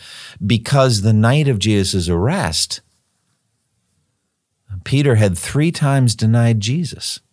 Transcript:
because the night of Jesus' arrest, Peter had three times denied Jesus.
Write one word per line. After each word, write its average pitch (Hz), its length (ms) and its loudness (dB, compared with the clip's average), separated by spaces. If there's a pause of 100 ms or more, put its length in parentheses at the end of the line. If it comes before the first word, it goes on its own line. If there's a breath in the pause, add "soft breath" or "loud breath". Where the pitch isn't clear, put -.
(460 loud breath)
because 120 560 2
the 110 120 2
night 127 340 2
of 113 120 0
Jesus' 98 480 0
arrest, 92 720 -2 (2000)
Peter 139 320 2
had 101 220 2
three 156 340 -2
times 135 440 0
denied 113 460 2
Jesus. 127 580 -6 (140)